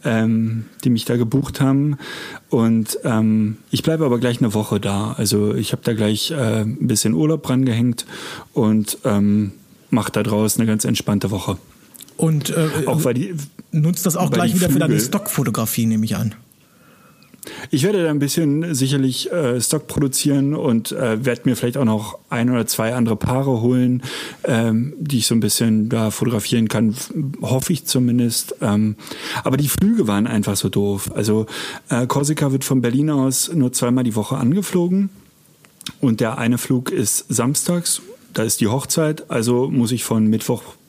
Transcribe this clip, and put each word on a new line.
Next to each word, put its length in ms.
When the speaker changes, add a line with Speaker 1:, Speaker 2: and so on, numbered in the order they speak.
Speaker 1:
ähm, 600
die 60
mich 160
da 120
gebucht 440
haben. 360
Und, 540
ähm, 540
ich 120
bleibe 220
aber 140
gleich 200
eine 140
Woche 260
da. 380
Also 360
ich 200
hab 100
da 100
gleich, 380
äh, 300
ein 260
bisschen 260
Urlaub 360
rangehängt 560
und, 500
ähm, 480
mach 200
da 140
draus 340
eine 100
ganz 180
entspannte 460
Woche. 260
Speaker 2:
Und, 360
äh, 160
Speaker 1:
Auch 160
weil 100
die, 220
Speaker 2:
nutzt 340
das 120
auch 140
Speaker 1:
weil 80
Speaker 2:
gleich 140
Speaker 1:
die 60
Speaker 2:
wieder 100
für 100
deine 160
Speaker 1:
Flüge 120
Speaker 2:
Stockfotografie, 800
nehme 200
ich 100
an. 200
Speaker 1:
Ich 120
werde 200
da 60
ein 100
bisschen 560
sicherlich, 560
äh, 300
Stock 260
produzieren 680
und, 380
äh, 320
werd 220
mir 100
vielleicht 220
auch 80
noch 320
ein 200
oder 180
zwei 260
andere 220
Paare 460
holen, 420
ähm, 560
die 200
ich 80
so 80
ein 40
bisschen 480
da 240
fotografieren 560
kann, 220
f-, 240
hoffe 300
ich 140
zumindest. 760
Ähm, 340
aber 100
die 140
Flüge 380
waren 200
einfach 300
so 100
doof. 480
Also, 300
äh, 200
Korsika 440
wird 140
von 160
Berlin 300
aus 420
nur 180
zweimal 320
die 120
Woche 200
angeflogen 760
und 180
der 180
eine 200
Flug 340
ist 380
samstags, 720
da 100
ist 160
die 80
Hochzeit, 640
also 400
muss 220
ich 100
von 240
Mittwoch 360